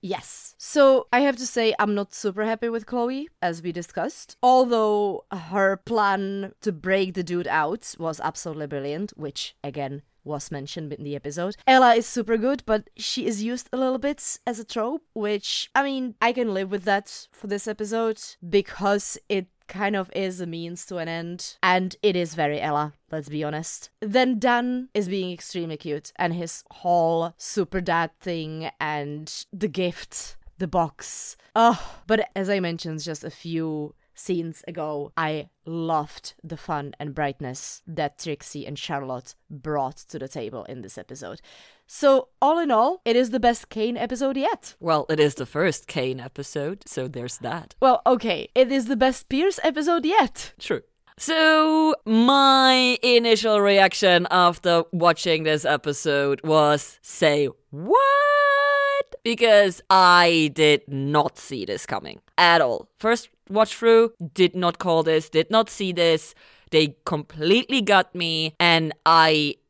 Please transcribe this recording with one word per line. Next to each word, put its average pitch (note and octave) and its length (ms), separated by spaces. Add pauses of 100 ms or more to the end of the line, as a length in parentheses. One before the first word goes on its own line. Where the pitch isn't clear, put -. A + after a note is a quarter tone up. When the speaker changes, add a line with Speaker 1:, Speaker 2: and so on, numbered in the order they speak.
Speaker 1:
Yes. - 560
So C4+ 540
I B3 80
have C#4 160
to B3 100
say A3+ 340
I'm G#3 140
not G3+ 200
super G#3 300
happy A3+ 240
with A3+ 180
Chloe, B3+ 420 (140)
as E3+ 180
we E3+ 120
discussed. F3 680
Although A3 920
her F#3+ 460
plan G3 840
to G#3+ 100
break F#3 440
the F3+ 100
dude F3 240
out D#3 500
was D#3+ 220
absolutely D#3 480
brilliant, D3 480
which, - 480
again, C#3+ 380 (200)
was D3 300
mentioned D3 400
in D3+ 100
the C#3+ 140
episode. E3+ 400 (100)
Ella B3+ 280
is A#3 120
super A3+ 300
good, B3 300
but G#3+ 300
she - 300
is G#3 160
used A#3+ 300
a B3+ 40
little C4 220
bit C#4+ 480
as A#3 140
a A3 40
trope, A#3+ 380 (120)
which, G#3 600
I C4+ 80
mean, C4+ 380
I A#3 120
can A#3 220
live F#3+ 160
with F#3+ 140
that G3+ 480
for - 160
this G3+ 180
episode, A3 540 (280)
because G3+ 720 (100)
it F#3+ 180 (220)
kind G3+ 280
of F#3+ 180
is F#3 260
a F3+ 60
means E3+ 400
to F3+ 120
an E3 100
end, E3+ 520
and F#3 400
it G3+ 140
is E3+ 220
very D3 240
Ella, D3 320 (180)
let's D3+ 180
be D3+ 140
honest. D3+ 480 (100)
Then B3 380
Dan B3 560
is G#3 140
being F#3 240
extremely E3 440
cute, D3+ 400
and E3+ 180
his E3+ 360
whole E3+ 680
super - 440
dad E3+ 400
thing D#3+ 580
and D3+ 760
the G3+ 160
gift, - 680 (220)
the F#3 100
box. - 680 (200)
Oh, A3+ 240 (260)
but A3 300
as F#3+ 120
I G3+ 120
mentioned E3 420
just D#3 220
a E3 60
few D#3+ 640 (200)
scenes E3 520
ago, D3+ 500
I D#3 340 (160)
loved E3 760
the D3 140
fun C#3+ 420
and D3 160
brightness C#3 720
that D#3 320
Trixie - 480
and C#3+ 120
Charlotte C3 560 (160)
brought C#3+ 460
to - 220
the C3+ 100
table A#2+ 360
in B2+ 160
this F#2+ 160
episode. G#2+ 440 (460)
So, C4+ 420 (140)
all D#4 160
in E4 140
all, B3+ 320
it A#3 100
is B3 160
the B3+ 80
best A#3 300
Kane A3+ 280
episode B3+ 400
yet. D#4+ 440
Speaker 2:
Well, D#3+ 280
it D#3 120
is D3 140
the C3 120
first D#3+ 400
Kane C3 320
episode, C#3+ 720
so C3 180
there's B2+ 320
that. A#2 400
Speaker 1:
Well, C4 280
okay, A3 500
it B3+ 160
is C4+ 140
the C4 100
best B3+ 320
Pierce E4+ 340
episode D#4 420
yet. D#4+ 540
Speaker 2:
True. - 220 (380)
So, D#4 760 (100)
my C4 1000
initial A3+ 580
reaction F#3+ 720
after F3 500 (100)
watching E3 520
this D3+ 200
episode C#3 800
was, D3+ 600
"Say D3 480 (200)
what?" G#3 300 (1200)
Because A3 680
I F3 640
did D3+ 340
not C#3+ 500
see A#2 260
this - 220
coming D2 340 (160)
at E3+ 240
all. A#2+ 280 (100)
First - 300 (200)
watch G#3+ 280
through, A3+ 360 (220)
did F3+ 220
not F3 220
call E3 260
this, D#3+ 260
did E3 220
not A3 180
see F#3+ 220
this. E3 420 (380)
They D#3 320
completely F3+ 760
got G3 320
me, D#3+ 460
and E3 340 (140)
I D#3+ 480 (160)